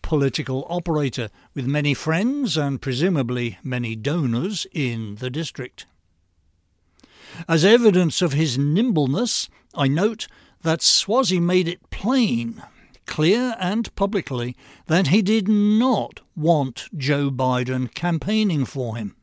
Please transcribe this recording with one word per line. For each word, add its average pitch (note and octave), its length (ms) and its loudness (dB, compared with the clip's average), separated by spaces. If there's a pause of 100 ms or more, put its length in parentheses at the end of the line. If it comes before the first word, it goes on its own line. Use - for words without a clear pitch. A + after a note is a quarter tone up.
political C#3 680 -2
operator D3+ 600 -2 (260)
with C3 100 -4
many D3 280 2
friends G3+ 600 0
and C#3+ 260 -2
presumably B2 800 0
many A#2+ 320 -4
donors C#3 760 -2
in A2+ 440 -4
the B2+ 140 -8
district. C3 560 -10 (1600)
As E3 180 4
evidence G3 560 6
of D3+ 120 0
his C#3+ 240 0
nimbleness, D#3 920 0 (240)
I C#3 140 0
note F#3+ 400 0 (340)
that E3 200 0
Suozzi F#3+ 600 2
made F3+ 260 2
it - 220 -10
plain, A#3 720 0 (460)
clear A3 520 2
and G3 360 -2
publicly, D3 600 -4 (300)
that E3 220 2
he G3+ 140 4
did G#3 280 2
not G#3+ 720 2 (120)
want D3 640 0
Joe C#3+ 340 0
Biden B2+ 640 -2
campaigning F3 680 0
for A#2+ 320 -6
him. G#2+ 280 -8